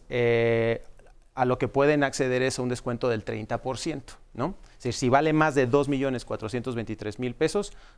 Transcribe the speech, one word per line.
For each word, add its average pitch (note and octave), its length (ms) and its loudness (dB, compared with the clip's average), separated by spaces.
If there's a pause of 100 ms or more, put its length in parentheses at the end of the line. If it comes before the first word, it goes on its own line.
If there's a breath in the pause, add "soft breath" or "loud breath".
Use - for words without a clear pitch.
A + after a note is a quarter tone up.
eh, A#2 760 2 (500)
a C3 120 2
lo B2 120 2
que C3+ 100 -2
pueden C#3+ 360 4
acceder B2+ 400 0
es C3 160 0
a - 20 -4
un B2+ 80 -2
descuento B2 400 -2
del A2 140 -2
treinta A2 400 -6
por B2+ 160 -6
ciento, D3 340 -8 (220)
¿no? D3 180 -4 (200 soft breath)
Es - 100 -20
decir, B2 100 -2
si B2+ 160 0
vale D3+ 240 4
más D#3 220 4
de C3+ 100 6
dos C#3 240 2
millones C3+ 360 -2
cuatrocientos A2+ 500 -6
veintitrés G#2+ 420 -8
mil B2 160 -6
pesos, F3 400 -2 (240 soft breath)